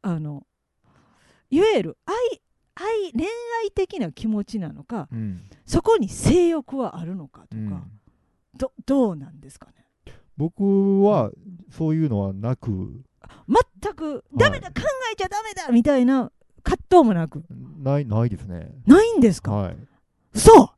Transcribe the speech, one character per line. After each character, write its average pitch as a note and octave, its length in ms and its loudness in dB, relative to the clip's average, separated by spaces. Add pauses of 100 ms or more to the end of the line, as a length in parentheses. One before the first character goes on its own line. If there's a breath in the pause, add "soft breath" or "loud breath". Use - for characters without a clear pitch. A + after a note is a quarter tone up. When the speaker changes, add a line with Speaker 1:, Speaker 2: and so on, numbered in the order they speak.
Speaker 1:
あ E3+ 160 -4
の、 D3 260 -12 (1040)
い C#4 100 0
わ G#4 160 4
ゆ G#3 80 0
る D#3+ 220 -10
愛、 G4 100 -6 (600)
愛、 G4+ 380 -6
恋 B3+ 120 -2 (380)
愛 G4+ 100 -6
的 F#4+ 260 -6
な E3+ 120 -6
気 - 160 -10
持 G#3+ 160 -4
ち G#3+ 160 -10
な F3 120 -8
の D3 120 -20
か、 A3+ 280 -12
Speaker 2:
う A#2+ 40 -12
ん。 G#2 260 -8 (240 soft breath)
Speaker 1:
そ - 160 0
こ A4+ 160 2
に G3+ 100 -2
性 F4 420 2
欲 D4 280 -6
は G#3+ 220 -8
あ E3+ 40 -12
る F3 120 -10
の D#3 120 -14
か - 200 -20
と A2 100 -14
か、 - 0 -
Speaker 2:
う - 0 -
ん。 F#2+ 340 -10 (680)
Speaker 1:
ど-、 C4 160 -8 (120)
ど C4 260 0
う E3 40 -8
な C#3 140 -16
ん - 120 -20
で C3+ 80 -20
す - 100 -20
か - 120 -20
ね？ - 140 -20 (520 soft breath)
Speaker 2:
僕 G3 640 2
は G3 300 2 (400)
そ D#3+ 180 -4
う D#3 60 0
い D#3+ 100 0
う C#3+ 40 -2
の G#2 120 0
は G2 100 -4
な A2 240 -6
く、 G2 460 -8 (800 soft breath)
Speaker 1:
全 G4+ 120 -6
く、 D4+ 200 -10
Speaker 2:
は B3+ 60 -10
い。 - 20 -16 (160)
Speaker 1:
「ダ D5 140 4
メ C#5 80 -6
だ、 F5+ 100 -14
考 - 120 -8 (300)
え G#4 40 -10
ち G4 100 -6
ゃ - 20 -8
ダ G4+ 160 -8
メ A4 100 -14
だ」 E4+ 200 -12
み A#3 100 4
た C#4+ 140 2
い B3 80 2
な C4 260 0 (320)
葛 - 260 -4
藤 F4 140 8
も G#3+ 100 2
な E3 140 -2
く。 D#3 160 -14 (360)
Speaker 2:
な C#3 200 0
い、 C#3+ 60 -4
な A2+ 200 0
い A#2 40 0
で G2 80 -8
す - 80 -14
ね。 F2 260 -14 (140)
Speaker 1:
な E4 180 8
い A#4 100 -2
ん F#4+ 60 0
で A3 140 4
す - 80 -8
か？ - 100 -6
Speaker 2:
は G2+ 200 -4
い。 - 60 -16 (560)
Speaker 1:
嘘！ F4 440 10